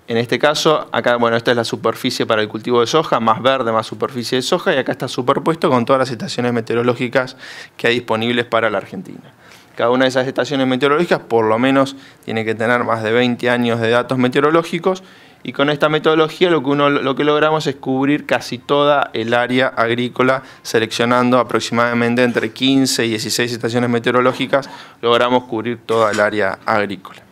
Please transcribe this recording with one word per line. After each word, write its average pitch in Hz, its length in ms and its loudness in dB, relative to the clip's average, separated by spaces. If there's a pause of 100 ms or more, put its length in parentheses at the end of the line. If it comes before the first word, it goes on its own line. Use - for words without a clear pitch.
en 117 100 -2
este 123 200 -2
caso, 151 540 2
acá, 120 240 2
bueno, 117 200 2
esta 117 140 0
es 120 60 2
la 117 80 2
superficie 120 640 -4
para 110 140 2
el 107 60 0
cultivo 113 340 -2
de 117 60 2
soja, 156 320 0
más 113 240 2
verde, 127 300 0
más 110 160 0
superficie 123 480 -6
de 127 60 0
soja, 180 300 -2
y 139 60 0
acá 127 140 -2
está 135 160 -8
superpuesto 143 600 -2
con 123 160 2
todas 131 140 2
las 131 140 -2
estaciones 120 400 -4
meteorológicas 120 840 -2 (400)
que 120 120 0
hay 120 60 4
disponibles 117 500 -2
para 113 260 0
la 101 80 -2
Argentina. - 540 -12 (420)
Cada 117 160 0
una 131 140 2
de 131 60 2
esas 127 180 0
estaciones 131 400 -2
meteorológicas, 143 500 2
por 113 280 0
lo 110 120 2
menos, 135 380 2 (280)
tiene 110 200 -4
que 110 100 -2
tener 117 300 0
más 113 180 -2
de 107 80 0
veinte 120 400 2
años 120 300 0
de 113 100 2
datos 123 260 2
meteorológicos, 165 840 0 (400)
y 123 100 -10
con 143 180 0
esta 151 180 2
metodología 160 640 2
lo 151 120 2
que 139 80 -2
uno, 143 180 2
lo 135 280 0
que 135 80 -2
logramos 151 420 0
es 139 80 -2
cubrir 139 520 -2
casi 123 320 -4
toda 143 540 0
el 113 220 -2
área 123 320 2
agrícola, 123 800 -2 (180)
seleccionando 123 800 2
aproximadamente 120 800 0
entre 113 300 0
quince 131 520 0
y 117 60 0
dieciséis 110 400 -2
estaciones 120 400 -2
meteorológicas, 127 800 0 (320)
logramos 123 420 2
cubrir 113 400 -6
toda 113 280 2
el 107 80 0
área 104 440 0
agrícola. 101 680 -4